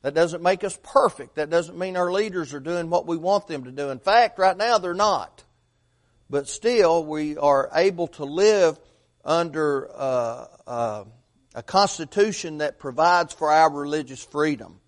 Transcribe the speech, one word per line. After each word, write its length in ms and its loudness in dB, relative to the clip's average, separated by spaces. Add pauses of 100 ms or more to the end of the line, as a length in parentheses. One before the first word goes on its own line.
That 120 -6
doesn't 300 0
make 220 2
us 180 -8
perfect. 520 0
That 140 -4
doesn't 280 -2
mean 180 -6
our 160 0
leaders 420 -4
are 60 -10
doing 300 -6
what 180 0
we 100 -2
want 300 -2
them 160 -8
to 80 -16
do. 180 -6
In 100 -8
fact, 380 2
right 180 2
now 220 2
they're 160 -2
not. 500 -2 (840)
But 180 -2
still, 560 2
we 340 -4
are 360 2
able 340 2
to 180 -10
live 520 4 (480)
under, 680 -2
uh, 520 -4 (220)
uh, 360 -4 (520)
a 80 -12
constitution 960 0
that 200 -4
provides 540 2
for 180 0
our 200 6
religious 520 -6
freedom. 640 -4